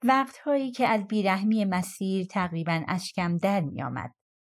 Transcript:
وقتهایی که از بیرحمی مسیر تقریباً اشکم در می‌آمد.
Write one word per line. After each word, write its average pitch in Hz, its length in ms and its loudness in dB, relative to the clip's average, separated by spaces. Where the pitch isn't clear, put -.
وقتهایی 269 680 0
که 247 160 2
از 214 200 0
بیرحمی 208 580 2
مسیر 185 600 -2
تقریباً 170 640 -2
اشکم 175 500 -2
در 196 240 2
می‌آمد. 127 500 -6